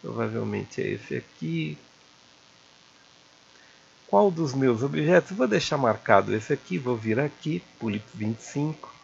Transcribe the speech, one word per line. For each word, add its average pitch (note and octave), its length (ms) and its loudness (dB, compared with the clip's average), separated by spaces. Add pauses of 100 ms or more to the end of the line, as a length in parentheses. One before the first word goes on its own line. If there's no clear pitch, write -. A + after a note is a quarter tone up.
provavelmente A2 800 -6
é G#2 80 -4
esse A2 260 -8
aqui. D#3 600 -8 (2250)
Qual G3+ 240 6
dos D#3+ 220 -2
meus B2+ 300 2
objetos? D#3 520 2
Vou A#3+ 140 0
deixar E3+ 300 0
marcado G#2 560 4
esse A2 180 -2
aqui, E3+ 240 -6
vou B2 180 -2
vir A2 240 0
aqui, D3+ 440 -4 (160)
Pulip G#2 340 -6
vinte G#2+ 260 -6
e - 40 -20
cinco. D3+ 600 -8